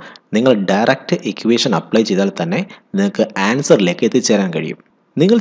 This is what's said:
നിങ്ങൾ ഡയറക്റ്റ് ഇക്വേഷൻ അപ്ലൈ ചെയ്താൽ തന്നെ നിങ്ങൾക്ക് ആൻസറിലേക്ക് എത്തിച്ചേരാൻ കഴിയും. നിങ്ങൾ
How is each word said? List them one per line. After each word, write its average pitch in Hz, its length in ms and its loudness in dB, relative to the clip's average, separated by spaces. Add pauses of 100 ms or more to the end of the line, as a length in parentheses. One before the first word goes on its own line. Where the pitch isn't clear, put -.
(340)
നിങ്ങൾ 127 180 4 (160)
ഡയറക്റ്റ് 120 460 0 (160)
ഇക്വേഷൻ 117 480 0
അപ്ലൈ 110 300 0
ചെയ്താൽ 98 200 0 (100)
തന്നെ 87 220 -4 (360)
നിങ്ങൾക്ക് 98 280 0 (220)
ആൻസറിലേക്ക് 143 640 2
എത്തിച്ചേരാൻ 104 460 0
കഴിയും. 80 240 -8 (420)
നിങ്ങൾ 208 200 4